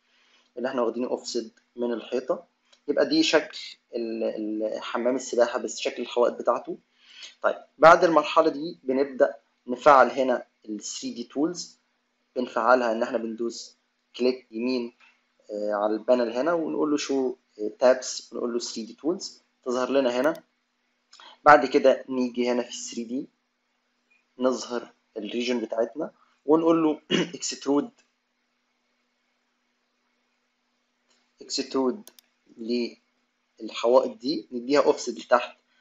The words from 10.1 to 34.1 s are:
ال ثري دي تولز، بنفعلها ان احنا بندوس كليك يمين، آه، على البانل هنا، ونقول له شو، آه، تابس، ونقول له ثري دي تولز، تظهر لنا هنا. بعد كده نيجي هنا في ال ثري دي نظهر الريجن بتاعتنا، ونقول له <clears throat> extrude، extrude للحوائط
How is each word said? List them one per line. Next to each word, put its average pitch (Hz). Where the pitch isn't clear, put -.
ال 107
ثري -
دي 113
تولز، 170
بنفعلها 123
ان 117
احنا 127
بندوس 113
كليك 127
يمين، 120
آه، 104
على 104
البانل 117
هنا، 143
ونقول 156
له 147
شو، 131
آه، 104
تابس، -
ونقول 120
له 120
ثري 120
دي -
تولز، -
تظهر 127
لنا 127
هنا. 160
بعد 147
كده 127
نيجي 123
هنا 120
في 120
ال -
ثري -
دي 123
نظهر 120
الريجن 117
بتاعتنا، 117
ونقول 165
له 151
<clears throat> 170
extrude، 139
extrude 127
للحوائط 117